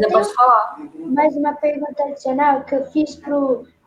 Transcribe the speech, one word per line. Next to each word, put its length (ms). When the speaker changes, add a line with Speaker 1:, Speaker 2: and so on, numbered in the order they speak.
Speaker 1:
pode 160
Speaker 2:
tenho 100
Speaker 1:
falar. 600
Speaker 2:
mais 400
uma 180
pergunta 500
adicional 600
que 120
eu 120
fiz 280
pro, 500